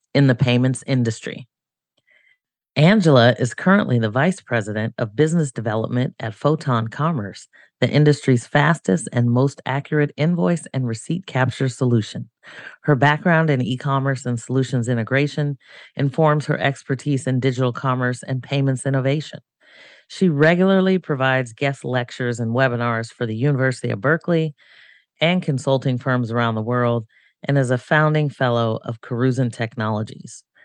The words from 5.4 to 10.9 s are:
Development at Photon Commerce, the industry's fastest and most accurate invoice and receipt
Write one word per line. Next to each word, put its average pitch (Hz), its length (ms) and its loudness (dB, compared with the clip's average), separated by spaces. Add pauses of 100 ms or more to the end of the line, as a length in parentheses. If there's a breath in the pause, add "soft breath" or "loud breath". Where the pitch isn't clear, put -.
Development 113 680 -2
at 107 140 -6
Photon 135 540 -2
Commerce, 117 580 -6 (360 soft breath)
the 123 80 0
industry's 143 560 4
fastest 156 640 0
and 120 180 2
most 131 360 0
accurate 143 500 -2
invoice 170 560 0
and 131 140 -2
receipt 160 400 -6